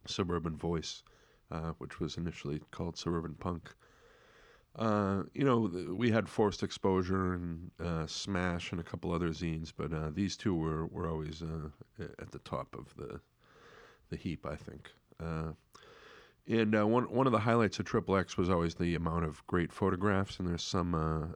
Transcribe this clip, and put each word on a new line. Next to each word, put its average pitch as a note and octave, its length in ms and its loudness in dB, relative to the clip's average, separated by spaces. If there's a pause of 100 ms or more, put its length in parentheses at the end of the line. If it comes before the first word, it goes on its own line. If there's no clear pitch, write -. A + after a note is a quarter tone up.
Suburban E2+ 520 0
Voice, E2 460 -2 (480)
uh, D#2+ 280 -4
which - 200 -12
was D#2+ 200 -4
initially D#2 420 -4 (120)
called F2 260 -6
Suburban E2 360 -2
Punk. E2+ 400 -6 (1000)
Uh, G#2 500 2 (100)
you C3+ 100 0
know, A#2 240 4
th-, E2+ 200 -4
we A2 220 2
had A2 180 4
Forced G#2 340 4
Exposure F#2 720 2
and, F2 440 -6
uh, E2 280 -2
Smash F2+ 640 -2
and F2 80 -2
a - 20 -2
couple F2 300 -4
other E2+ 160 2
zines, D#2+ 480 -4
but, D#2 160 -4
uh, D#2 180 -2
these F2+ 240 0
two G2+ 200 0
were, D#2+ 320 0
were E2+ 200 -4
always, D#2+ 360 -4
uh, D#2+ 260 -6 (320)
a-, D2+ 220 -12
at - 80 -14
the C#2 80 -12
top - 360 -8
of - 220 -14
the, - 240 -10 (880)
the - 80 -6
heap, - 300 -6
I D2 100 -6
think. - 340 -14 (300)
Uh, D#2+ 320 -4 (960)
and, A2 260 4
uh, G#2 120 6
one, A#2 180 4
one B2+ 220 2
of B2+ 60 4
the G#2+ 60 6
highlights A2+ 400 4
of G2 60 -2
Triple G2 320 2
X F#2 200 0
was F#2 140 4
always E2+ 240 2
the E2+ 220 0
amount E2 300 0
of D2+ 200 -8
great F2 260 2
photographs, G2 680 0
and F#2 80 -2
there's E2+ 160 -2
some, F2 300 0
uh, D#2 420 2